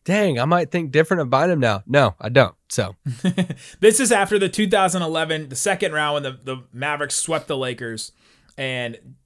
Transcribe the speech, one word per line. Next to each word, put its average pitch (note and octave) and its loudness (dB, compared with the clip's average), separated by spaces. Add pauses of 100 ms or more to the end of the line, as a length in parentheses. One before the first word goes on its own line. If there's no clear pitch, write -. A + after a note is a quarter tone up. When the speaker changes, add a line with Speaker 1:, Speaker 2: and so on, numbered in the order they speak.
Speaker 1:
"Dang, F#3 2
I B2+ 0
might E3+ 2
think E3 -2
different D#3+ -2
of C3+ -4
Bynum D3+ 2
now." G#2+ 0
No, B2+ 2
I A2 -8
don't. B2 4 (160)
So G2+ -4 (400)
Speaker 2:
<laughs> - -8
This G#3+ 6
is A#3+ 2
after G3+ 2
the F#3+ 2
two G#3+ 0
thousand F#3 2
eleven, D#3+ -2
the - -12
second F#3+ 0
round D3+ 0
when D3 -2
the, C3 -8
the C3 -8 (100)
Mavericks C#3+ -4
swept D#3+ -4
the D3 -4
Lakers. A#2+ -8 (440)
And, B2 -6 (280)